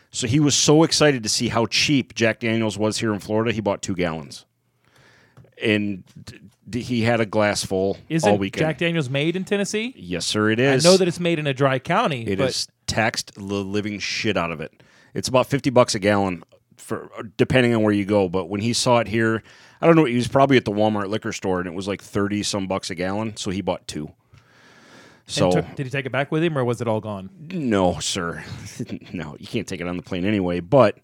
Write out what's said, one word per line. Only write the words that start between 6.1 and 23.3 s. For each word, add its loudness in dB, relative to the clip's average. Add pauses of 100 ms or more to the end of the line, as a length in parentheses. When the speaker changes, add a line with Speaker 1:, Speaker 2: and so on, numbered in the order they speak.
Speaker 1:
d-, -20 (300)
d-, -8
he -4
had 2
a 0
glass 0
full -2 (100)
Speaker 2:
Isn't 0
Speaker 1:
all 4
weekend. -4
Speaker 2:
Jack -4
Daniels -2
made -2
in -6
Tennessee? -4
Speaker 1:
Yes, -6
sir, 2
it 2
Speaker 2:
I 4
Speaker 1:
is. 2
Speaker 2:
know 10
that 2
it's -4
made 0
in -4
a 0
dry 2
county, -2
Speaker 1:
It -2
Speaker 2:
but 0
Speaker 1:
is -6 (180)
taxed -2
the -16
living -4
shit -2
out -2
of -10
it. -12 (320)
It's -6
about 4
fifty -2
bucks 4
a -4
gallon, 2 (340)
for, -12 (280)
depending 4
on 2
where 4
you 0
go. 2
But -4
when -4
he -2
saw 4
it 0
here, 0 (380)
I 2
don't 8
know, 6
he 0
was 0
probably 6
at 2
the 0
Walmart 0
liquor -4
store, -2
and -4
it -8
was, -6
like, -6
thirty 0
some -2
bucks -4
a -8
gallon, -4